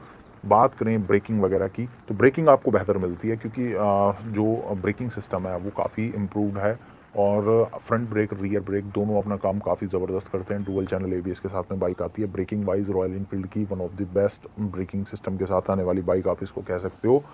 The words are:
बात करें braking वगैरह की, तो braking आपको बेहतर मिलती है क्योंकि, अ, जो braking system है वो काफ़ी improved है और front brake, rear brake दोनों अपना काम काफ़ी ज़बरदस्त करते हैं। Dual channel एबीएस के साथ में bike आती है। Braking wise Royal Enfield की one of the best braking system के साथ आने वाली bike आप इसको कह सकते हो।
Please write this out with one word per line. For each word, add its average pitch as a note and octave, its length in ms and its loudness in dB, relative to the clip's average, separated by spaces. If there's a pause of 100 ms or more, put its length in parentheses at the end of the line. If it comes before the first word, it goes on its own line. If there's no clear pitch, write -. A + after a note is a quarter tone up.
(460)
बात A2 280 6
करें A2 340 0
braking G#2 340 2
वगैरह F#2+ 260 2
की, A2+ 180 -6 (220)
तो G#2+ 80 -4
braking C3+ 340 6
आपको C3 220 6
बेहतर G2 260 2
मिलती F2+ 320 -2
है A2+ 80 -2
क्योंकि, A#2 360 -4
अ, F#2 40 -2 (540)
जो G#2+ 500 0
braking G#2 280 -2
system F#2+ 380 -4
है F#2 100 -4
वो F#2 200 -6
काफ़ी - 380 -2
improved G2+ 420 -2
है G#2 380 -2 (220)
और G#2 520 4 (120)
front A#2 280 -2
brake, G#2+ 240 0
rear G2 280 -2
brake G2 240 -2
दोनों G#2 360 0
अपना G2+ 140 -2
काम G2 240 0
काफ़ी F2+ 280 -2
ज़बरदस्त F#2 400 -2
करते F#2+ 260 -4
हैं। G2+ 100 -4
Dual F#2+ 220 -2
channel F#2 280 -2
एबीएस F2+ 260 -4
के G2 100 -6
साथ F#2+ 220 -4
में F#2+ 80 -4
bike F2+ 220 -2
आती F2 200 -4
है। G2+ 100 -4
Braking G2+ 340 -2
wise G2 240 0
Royal F#2 220 0
Enfield F#2+ 360 -6
की G#2+ 180 -4
one F#2+ 140 -6
of F#2 220 -6
the F#2+ 60 -2 (100)
best - 300 0 (120)
braking G2 460 -4
system F#2+ 320 -6
के F#2 80 0
साथ F#2 240 2
आने F#2+ 140 0
वाली F2+ 180 2
bike F2+ 260 0
आप F2+ 160 -2
इसको - 180 -10
कह F2+ 160 -4
सकते F#2 300 -4
हो। C#3+ 160 6 (100)